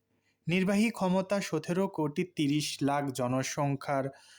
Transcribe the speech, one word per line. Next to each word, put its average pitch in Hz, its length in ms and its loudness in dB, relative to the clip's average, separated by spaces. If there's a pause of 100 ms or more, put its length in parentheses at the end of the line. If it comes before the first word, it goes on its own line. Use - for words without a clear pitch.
(480)
নির্বাহী 196 420 4
ক্ষমতা 190 520 0
সতেরো 175 460 -2
কোটি 156 360 -2
তিরিশ 147 580 0
লাখ 139 300 0
জনসংখ্যার 135 960 -2 (300)